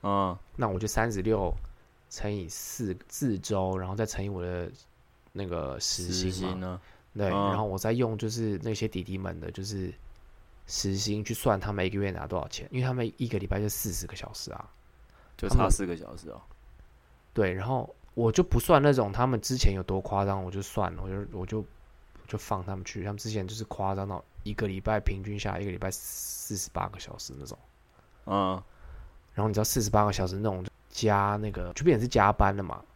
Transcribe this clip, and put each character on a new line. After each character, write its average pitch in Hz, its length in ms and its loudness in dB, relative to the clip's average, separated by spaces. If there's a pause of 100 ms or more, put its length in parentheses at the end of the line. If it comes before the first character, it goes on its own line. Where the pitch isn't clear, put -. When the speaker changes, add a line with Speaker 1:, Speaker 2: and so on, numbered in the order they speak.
Speaker 1:
嗯。 98 340 2 (180)
Speaker 2:
那 120 120 0
我 95 100 -2
就 107 100 -2
三 113 240 2
十 98 100 -2
六 98 300 2 (580)
乘 - 220 -4
以 98 160 -4
四， - 480 -6 (140)
四 117 300 -2
周， 95 380 0
然 92 120 -4
后 98 60 -4
再 110 100 0
乘 98 180 -4
以 101 60 -2
我 95 140 -4
的 87 280 -4 (600)
那 95 160 -6
个 76 320 -4
时 - 320 -2
薪 92 160 0
嘛。 92 40 2
Speaker 1:
时 - 0 -
薪 92 280 -4
呢？ 92 200 -6 (380)
Speaker 2:
对， 101 100 0
Speaker 1:
嗯。 98 220 2
Speaker 2:
然 95 80 2
后 110 80 0
我 95 120 -2
再 110 140 0
用 117 260 2
就 110 120 -2
是 110 320 -2
那 113 120 -2
些 110 140 -2
弟 95 160 -4
弟 95 140 -6
们 90 220 -6
的， 85 100 -8
就 95 140 -8
是 98 280 -4 (760)
时 - 280 -2
薪 104 300 -2
去 - 80 -4
算 110 260 2
他 104 140 -2
们 98 120 0
一 92 40 2
个 98 100 -2
月 98 120 0
拿 85 160 -8
多 92 120 -2
少 - 80 -4
钱， - 240 -10
因 127 80 -2
为 127 60 0
他 131 80 0
们 120 240 -2
一 123 100 -2
个 113 120 -2
礼 95 80 -6
拜 95 120 0
就 104 80 0
四 101 240 -2
十 - 140 -4
个 - 100 -10
小 - 180 -10
时 - 180 -10
啊。 - 180 -12 (680)
Speaker 1:
就 - 140 -2
差 92 180 8
四 98 180 6
个 87 120 -2
小 64 180 -12
时 80 140 -12
哦。 - 40 -12
Speaker 2:
他 53 40 -14
们 - 40 -16 (920)
对， 95 180 2
然 95 160 -2
后 127 260 -2 (200)
我 - 180 4
就 185 120 6
不 - 160 4
算 160 200 8
那 143 140 8
种 110 180 4
他 123 140 4
们 127 160 2
之 127 160 0
前 107 160 8
有 95 80 0
多 95 200 0
夸 98 220 2
张， 98 200 2
我 90 80 -6
就 98 100 -6
算 95 320 -2
了， 85 100 -8
我 95 60 -6
就， 98 300 -6
我 90 40 -4
就， 107 160 -4
我 - 680 -16
就 - 100 -6
放 95 260 -4
他 98 120 -4
们 95 100 -8
去。 95 180 -8
他 101 60 -4
们 104 80 -6
之 107 140 -8
前 98 160 -2
就 107 80 -8
是 113 80 -6
夸 98 320 -2
张 98 120 -4
到 95 160 -6 (200)
一 104 100 -6
个 104 140 -2
礼 95 120 -2
拜 107 200 0
平 98 240 0
均 104 140 -6
下 98 160 -4
来 90 60 -4
一 101 60 -6
个 98 60 -4
礼 90 80 -6
拜 95 100 -2
四 - 680 -8
十 - 160 -6
八 - 180 -2
个 92 100 -14
小 - 180 -12
时 - 220 -12
那 69 60 -10
种。 - 120 -12 (680)
Speaker 1:
嗯。 95 340 2 (720)
Speaker 2:
然 101 100 0
后 107 40 2
你 104 60 2
知 101 60 2
道 107 40 4
四 - 180 2
十 104 80 0
八 104 160 6
个 101 80 2
小 95 140 2
时 92 80 -4
那 101 80 -2
种 95 200 0 (260)
加 104 520 4
那 107 80 -2
个， 92 240 -6
就 - 100 -6
变 156 140 8
成 110 60 2
是 123 40 0
加 104 240 8
班 101 240 4
了 101 60 -4
嘛。 87 200 -6 (140)